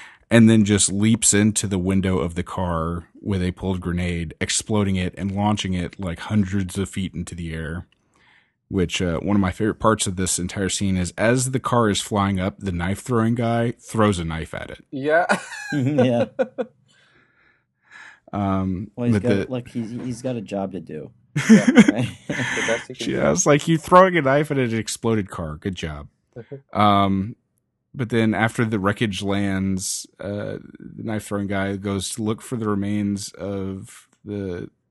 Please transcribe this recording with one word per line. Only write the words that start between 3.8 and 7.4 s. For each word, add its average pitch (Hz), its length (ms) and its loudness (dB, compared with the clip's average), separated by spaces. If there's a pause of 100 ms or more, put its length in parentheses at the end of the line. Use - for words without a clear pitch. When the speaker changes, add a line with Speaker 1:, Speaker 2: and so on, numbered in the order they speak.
Speaker 1:
exploding 98 540 0
it 90 200 -2
and 98 180 -4
launching 104 380 0
it, 87 260 -4
like, 87 220 -6
hundreds 95 560 -2
of 95 120 -4
feet 95 260 -8
into 85 200 -10
the 82 200 -8